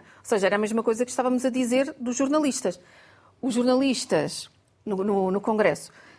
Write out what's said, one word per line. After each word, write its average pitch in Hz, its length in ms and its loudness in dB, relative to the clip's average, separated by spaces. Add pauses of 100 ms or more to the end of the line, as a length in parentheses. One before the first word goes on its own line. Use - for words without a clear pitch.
(240)
seja, 196 240 2
era 196 80 2
a 208 40 2
mesma 220 220 -2
coisa 226 220 0
que 240 80 -6
estávamos 254 340 0
a 262 40 0
dizer 254 500 0
dos 240 160 -6
jornalistas. 269 640 0 (600)
Os 247 120 -2
jornalistas, 247 960 0 (360)
no, 202 180 -4
no, 196 280 0
no 196 100 0
Congresso, 208 500 0 (280)